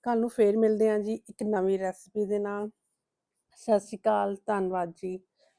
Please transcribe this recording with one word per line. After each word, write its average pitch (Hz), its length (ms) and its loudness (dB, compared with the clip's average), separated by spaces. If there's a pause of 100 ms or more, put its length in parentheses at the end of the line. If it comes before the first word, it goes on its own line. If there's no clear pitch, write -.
ਕੱਲ੍ਹ 240 180 0
ਨੂੰ 233 80 0
ਫੇਰ 214 280 4
ਮਿਲਦੇ 220 320 4
ਹਾਂ 214 100 2
ਜੀ 208 140 -4
ਇੱਕ - 300 -10
ਨਵੀਂ 196 360 0
ਰੈਸਿਪੀ 190 460 -6
ਦੇ 202 140 -2
ਨਾਲ। 202 300 -6 (840)
ਸਤਿ 214 240 2
ਸ਼੍ਰੀ - 180 -8
ਅਕਾਲ, 202 380 0 (100)
ਧੰਨਵਾਦ 185 440 -2
ਜੀ, 185 300 -10 (400)